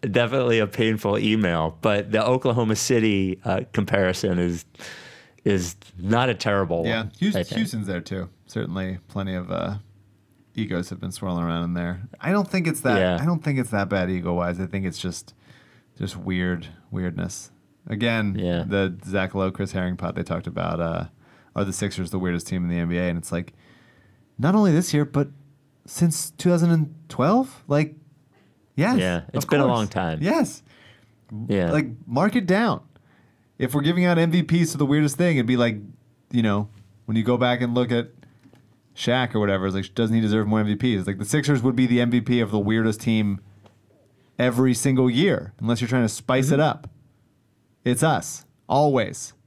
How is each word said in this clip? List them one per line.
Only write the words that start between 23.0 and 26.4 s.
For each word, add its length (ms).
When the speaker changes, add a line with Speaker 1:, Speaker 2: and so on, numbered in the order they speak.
Speaker 2:
And 160
it's 140
like, 200
not 160
only 180
this 220
year, 100
but 240
since 440
two 180